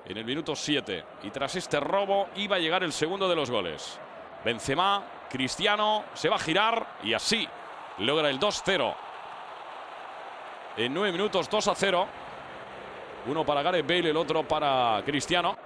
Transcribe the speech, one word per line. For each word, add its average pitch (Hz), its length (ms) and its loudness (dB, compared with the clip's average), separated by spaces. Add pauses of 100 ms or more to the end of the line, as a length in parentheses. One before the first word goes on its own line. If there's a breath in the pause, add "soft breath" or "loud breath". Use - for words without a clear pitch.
en 92 140 -8
el 113 80 -8
minuto 147 280 -2
siete. 123 480 0 (200)
Y 101 80 -6
tras 135 260 -4
este 151 240 0
robo 196 560 2
iba 202 200 0
a - 20 2
llegar 175 240 2
el 156 100 0
segundo 185 380 2
de 170 60 4
los 135 140 0
goles. 87 480 -2 (460)
Benzema, 170 580 2 (280)
Cristiano, 208 840 2
se - 160 0
va 208 80 4
a 170 40 0
girar 214 640 2
y 113 100 2
así 190 340 2 (500)
logra 147 300 4
el 135 100 0
dos 202 240 2
cero. 139 320 2 (1800)
En 120 160 0
nueve 190 200 0
minutos, 185 360 0
dos 208 200 2
a 180 60 2
cero. 190 320 2 (1160)
Uno 147 200 0
para 143 180 4
Gareth 170 240 4
Bale, 170 240 4
el 151 60 2
otro 160 260 2
para 131 640 4
Cristiano. 170 600 2